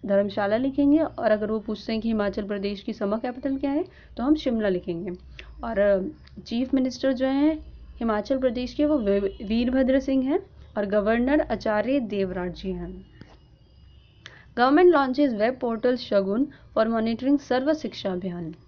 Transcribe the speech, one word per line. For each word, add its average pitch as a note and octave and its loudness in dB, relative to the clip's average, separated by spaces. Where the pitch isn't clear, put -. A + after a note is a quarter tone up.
धर्मशाला G3+ 0
लिखेंगे C#4 2
और B3+ 0
अगर G#3+ 0
वो A3 -2
पूछते A3 -6
हैं A3 -2
कि A3+ -4
हिमाचल G#3 -2
प्रदेश G3+ -4
की A3+ -8
summer G#3 -2
capital C4 -4
क्या C#4 -2
है D4+ -2
तो - -6
हम D4 4
शिमला A3+ 0
लिखेंगे। F3 -4
और, A3+ -4
अ, G3+ 4
chief B3 -4
minister C4 0
जो B3+ 0
हैं D4 2
हिमाचल A3+ 0
प्रदेश B3 -2
के D4 2
वो D4+ 2
वी-, G3 0
वीरभद्र B3+ 2
सिंह C4+ 0
हैं D#4+ 0
और G#3 -2
governor A3+ 2
आचार्य A3 0
देवराज F#3 -2
जी F#3+ -8
हैं। F3 -10
Government D4+ 8
launches C4 2
web B3 0
portal A#3+ 0
Shagun G3+ 2
for A3 4
monitoring A#3 0
सर्व C4 2
शिक्षा G3 -6
अभियान। F3 -6